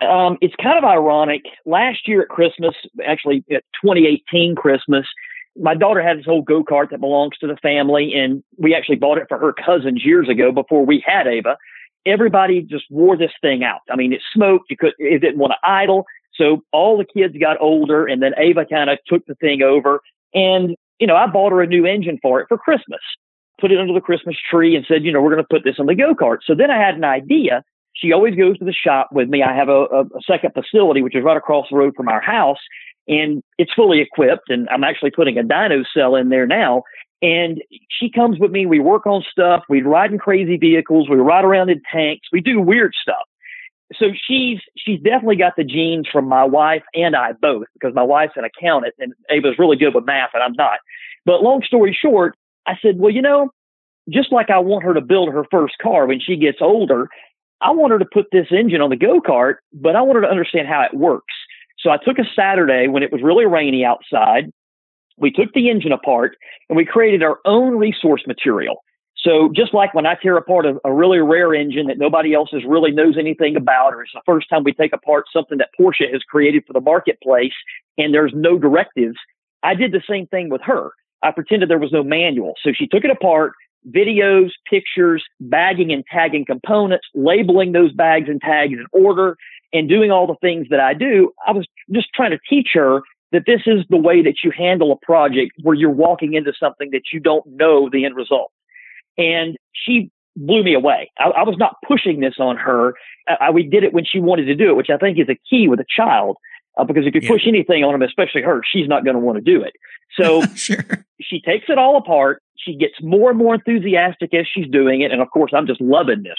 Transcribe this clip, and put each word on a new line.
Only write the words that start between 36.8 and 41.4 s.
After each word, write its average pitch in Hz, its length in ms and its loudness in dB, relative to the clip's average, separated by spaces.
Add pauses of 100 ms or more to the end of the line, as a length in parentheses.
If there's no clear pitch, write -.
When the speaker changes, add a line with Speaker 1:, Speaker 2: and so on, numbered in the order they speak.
Speaker 1:
And 165 400 -2 (280)
she 233 200 -6
comes 233 300 0
with 196 100 2
me. 190 160 -2
We 160 140 2
work 202 260 2
on 202 240 0
stuff. 175 400 2
We 139 120 2
ride 160 300 2
in 208 60 -4
crazy 185 400 0
vehicles. 160 500 2
We 143 100 2
ride 165 280 4